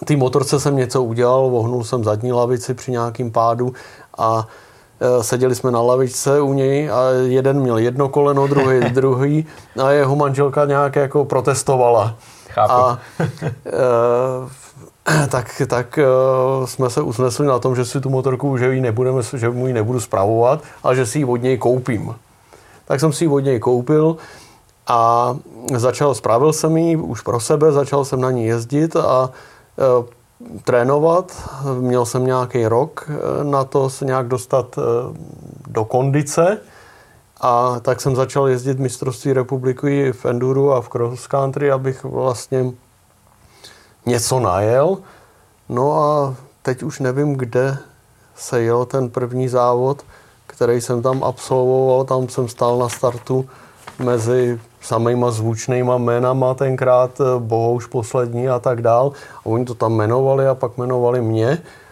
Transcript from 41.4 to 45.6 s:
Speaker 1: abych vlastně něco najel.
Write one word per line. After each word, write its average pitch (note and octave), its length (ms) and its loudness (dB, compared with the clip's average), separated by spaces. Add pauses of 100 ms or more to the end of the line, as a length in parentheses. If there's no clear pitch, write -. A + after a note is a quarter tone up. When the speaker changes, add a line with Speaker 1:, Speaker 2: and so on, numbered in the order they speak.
Speaker 1:
abych C3 320 -2
vlastně B2+ 640 -2 (1400)
něco A#2+ 340 0
najel. A#2 580 2 (720)